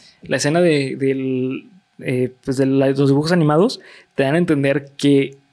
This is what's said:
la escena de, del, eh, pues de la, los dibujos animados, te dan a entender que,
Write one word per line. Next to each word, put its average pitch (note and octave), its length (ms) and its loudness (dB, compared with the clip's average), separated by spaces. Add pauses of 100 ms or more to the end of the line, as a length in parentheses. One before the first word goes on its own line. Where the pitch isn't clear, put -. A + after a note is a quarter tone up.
(220)
la - 140 -4
escena D3 240 0
de, C#3+ 380 0
del, C3 720 -4 (300)
eh, B2+ 340 -4 (100)
pues C3+ 140 -4
de C3+ 80 2
la, C3+ 240 2
los C3+ 180 2
dibujos C#3+ 240 0
animados, E3+ 480 2 (360)
te C#3 80 -2
dan C3+ 120 0
a - 20 2
entender C#3+ 600 -2
que, C#3 400 2 (160)